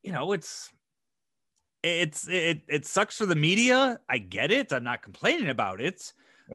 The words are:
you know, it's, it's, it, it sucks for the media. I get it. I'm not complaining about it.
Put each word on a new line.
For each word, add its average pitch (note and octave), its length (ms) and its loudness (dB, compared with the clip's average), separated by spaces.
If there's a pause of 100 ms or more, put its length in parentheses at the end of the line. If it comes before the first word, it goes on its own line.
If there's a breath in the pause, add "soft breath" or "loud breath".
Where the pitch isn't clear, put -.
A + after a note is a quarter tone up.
you G3 100 -10
know, D3+ 180 -2
it's, - 400 -6 (1120)
it's, E3 460 0
it, E3 400 0
it D3 160 0
sucks - 320 0
for A3 80 0
the F3+ 100 2
media. A#3 720 4
I C3 120 -2
get G2+ 320 -2
it. C4 200 0
I'm B2 140 -2
not B2 160 -4
complaining A#3 480 -2
about G#2 320 -2
it. - 320 -6 (420 soft breath)